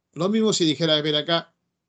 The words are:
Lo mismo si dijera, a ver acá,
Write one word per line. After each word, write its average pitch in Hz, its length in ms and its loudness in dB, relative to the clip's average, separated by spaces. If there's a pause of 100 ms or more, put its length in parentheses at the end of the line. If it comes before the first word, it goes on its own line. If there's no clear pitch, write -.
(140)
Lo 175 160 -2
mismo 220 240 2
si 175 100 0
dijera, 156 320 2
a 151 60 0
ver 151 120 -2
acá, 165 400 -4 (340)